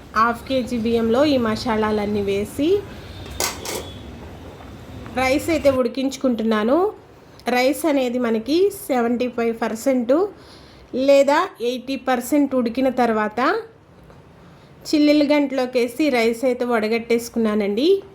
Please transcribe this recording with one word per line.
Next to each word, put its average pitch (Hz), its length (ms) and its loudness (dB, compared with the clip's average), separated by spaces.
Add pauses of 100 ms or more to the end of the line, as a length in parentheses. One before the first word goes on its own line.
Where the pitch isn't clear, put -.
(160)
హాఫ్ 226 320 2
కేజీ 247 380 -2
బియ్యంలో 233 340 2 (140)
ఈ - 100 4
మసాలాలన్నీ 214 840 0
వేసి 208 360 -2 (2500)
రైస్ 262 340 0
అయితే 285 160 4 (100)
ఉడికించుకుంటున్నాను. 240 960 0 (800)
రైస్ 262 360 2
అనేది 254 340 0
మనకి 226 320 0 (300)
సెవెంటీ 240 480 0
ఫైవ్ 233 180 0 (100)
పర్సెంట్ 233 480 0 (960)
లేదా 277 320 6 (300)
ఎయిటీ 254 280 -6 (120)
పర్సెంట్ 262 500 2
ఉడికిన 247 320 0 (100)
తర్వాత 214 380 0 (1500)
చిల్లులు 294 440 4
గంటలోకేసి 262 720 0 (140)
రైస్ 233 320 0
అయితే 247 240 -2
వడగట్టేసుకున్నానండి. 226 1160 0 (240)